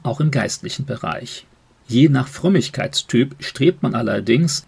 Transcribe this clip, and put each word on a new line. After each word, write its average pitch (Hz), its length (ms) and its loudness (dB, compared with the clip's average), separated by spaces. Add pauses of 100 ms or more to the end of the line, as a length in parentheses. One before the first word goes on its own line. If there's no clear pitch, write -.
auch 117 140 -4
im 151 120 2
geistlichen 123 560 -4
Bereich. - 600 -8 (400)
Je 131 220 6
nach 135 200 2
Frömmigkeitstyp - 1120 0
strebt - 420 0
man 117 120 0
allerdings 113 720 0